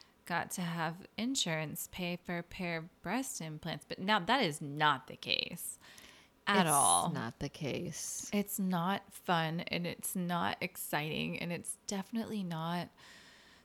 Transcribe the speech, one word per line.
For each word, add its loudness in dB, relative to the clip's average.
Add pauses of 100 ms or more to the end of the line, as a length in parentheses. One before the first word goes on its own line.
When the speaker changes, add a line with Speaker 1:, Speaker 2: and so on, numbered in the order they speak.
(240)
Speaker 1:
got 0
to -2
have 0 (240)
insurance 0
pay -2
for -2
a -2
pair -4
of -12
breast -2
implants." -6
But -6
now 4
that 4
is 0
not 2
the -12
case -4 (680)
at 6
Speaker 2:
It's 4
Speaker 1:
all. 6
Speaker 2:
not -4
the -2
case. -4
Speaker 1:
It's 0
not 2 (100)
fun, 2
and 0
it's -4
not 2
exciting, -2
and -4
it's -6 (100)
definitely -4
not -2 (760)